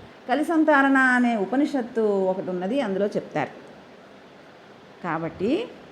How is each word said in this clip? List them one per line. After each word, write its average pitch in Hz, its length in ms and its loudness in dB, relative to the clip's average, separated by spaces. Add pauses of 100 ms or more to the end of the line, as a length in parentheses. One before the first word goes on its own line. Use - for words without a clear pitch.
(280)
కలిసంతారణ 285 680 4
అనే 247 400 2
ఉపనిషత్తు 240 640 -2
ఒకటి 190 500 0
ఉన్నది, 190 300 -2
అందులో 196 260 0
చెప్తారు. 160 440 -4 (1500)
కాబట్టి, 180 640 -4 (240)